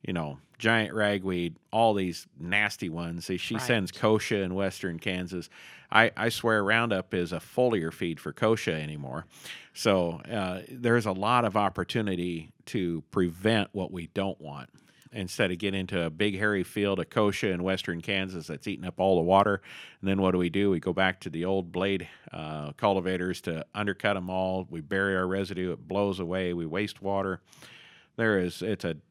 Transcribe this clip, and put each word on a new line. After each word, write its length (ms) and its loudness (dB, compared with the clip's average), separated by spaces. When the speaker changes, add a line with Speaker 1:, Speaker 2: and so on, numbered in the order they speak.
Speaker 1:
you 100 -4
know, 260 -4
giant 360 4
ragweed, 640 0
all 220 6
these 320 -2
nasty 500 -2
ones. 380 -6
She, 100 -2
she 200 -4
Speaker 2:
Right. 60 -4
Speaker 1:
sends 300 0
kochia 500 2
in 120 -4
western 440 -2
Kansas. 520 -6
I, 260 6
I 140 2
swear 340 2
Roundup 480 2
is 200 0
a 60 -4
foliar 540 0
feed 280 -4
for 120 -8
kochia 480 2
anymore. 460 -8
So, 460 2
uh, 300 -4
there's 360 2
a 60 0
lot 320 2
of 120 0
opportunity 920 0
to 440 -2
prevent 640 2
what 200 -4
we 220 -8
don't 260 -2
want 300 -12
instead 380 0
of 80 -2
getting 220 0
into 240 -2
a 60 0
big 280 0
hairy 260 2
field 340 0
of 120 -4
kochia 420 2
in 100 -2
western 380 -2
Kansas 460 -4
that's 200 -10
eating 180 -6
up 160 -8
all 160 6
the 60 4
water. 380 6
And 80 -2
then 140 2
what 100 4
do 60 2
we 120 2
do? 200 2
We 100 2
go 120 -2
back 280 0
to 100 -10
the 140 -4
old 280 -2
blade, 360 0
uh, 400 -8
cultivators 680 0
to 220 -4
undercut 420 0
'em 140 -6
all. 400 -2
We 100 -8
bury 360 0
our 100 2
residue. 460 -2
It 160 -10
blows 320 0
away. 320 -2
We 140 -4
waste 360 -4
water. 380 -2
There 220 4
is, 240 -2
it's 220 -4
a 120 -2